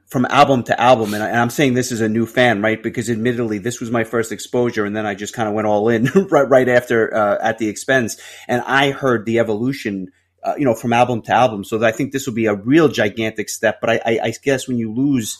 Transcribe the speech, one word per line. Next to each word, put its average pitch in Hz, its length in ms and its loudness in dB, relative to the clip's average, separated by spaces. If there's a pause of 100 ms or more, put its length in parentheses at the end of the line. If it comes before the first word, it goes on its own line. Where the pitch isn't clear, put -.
from 127 200 0
album 135 380 4
to - 160 -2
album, 113 320 4
and 107 100 -4
I, 104 60 -2
and 117 100 0
I'm 120 120 2
saying 131 240 0
this 123 160 -2
as 113 100 -4
a 110 80 2
new 113 160 0
fan, 113 380 2
right? 110 180 0
Because 113 300 -4
admittedly, 113 480 -2
this 117 220 -6
was 117 100 -8
my 117 140 0
first 113 280 -4
exposure, 113 520 -2
and 101 100 -4
then 107 120 -4
I 101 80 -4
just 98 200 -10
kinda 110 160 -4
went 107 160 -2
all 104 220 2
in 117 160 2
<laughs> 190 260 2
right, 139 180 4
right 127 200 4
after, 120 460 2
uh, 104 280 2
At 113 160 -2
the 110 100 -2
Expense, 120 520 -2 (260)
and 120 160 -2
I 139 300 0
heard 123 340 -2
the 113 140 0
evolution, 110 720 -4 (320)
uh, 95 120 -4
you 147 100 -2
know, 117 80 4
from 120 180 -4
album 120 300 2
to - 100 -4
album. 107 320 2
So 110 200 -4
I 113 60 4
think 127 220 -4
this 139 140 -6
will 117 80 -6
be 110 120 0
a 104 80 2
real 135 340 4
gigantic 107 600 -4
step. - 320 -2
But 117 100 0
I, 113 160 0
I, 117 180 0
I 113 80 -2 (100)
guess 135 260 -2
when 123 100 -4
you 113 160 -4
lose 131 460 -2